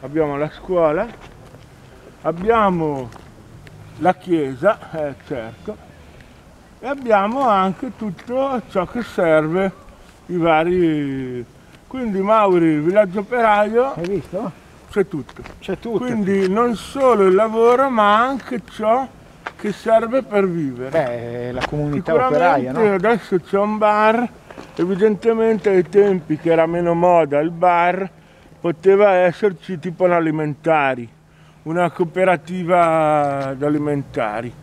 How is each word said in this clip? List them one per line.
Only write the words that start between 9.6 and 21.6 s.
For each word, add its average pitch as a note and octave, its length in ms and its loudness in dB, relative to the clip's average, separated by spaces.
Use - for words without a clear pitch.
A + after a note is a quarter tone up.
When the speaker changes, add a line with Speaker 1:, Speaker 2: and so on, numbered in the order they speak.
Speaker 1:
i F3+ 100 -6
vari. D#3 1080 0
Quindi, A3 340 -6
Mauri, F#3+ 580 4
villaggio F#3+ 400 0
operaio, A3+ 760 0
Speaker 2:
Hai E3+ 120 -8
visto? F#3+ 440 -6
Speaker 1:
c'è G3 160 0
tutto. - 340 -10
Speaker 2:
C'è F#3 200 -8
tutto. A3+ 200 -6
Speaker 1:
Quindi G3 500 -2
non A#3 260 0
solo A#3+ 500 2
il F#3 80 6
lavoro, A3+ 560 4
ma G#3+ 320 4
anche B3 480 -4
ciò A#3 380 0
che G#3 160 -6
serve A3+ 500 0
per G3+ 260 0
vivere. C3+ 440 -4
Speaker 2:
Beh, A#2+ 600 -4
la B2+ 140 -6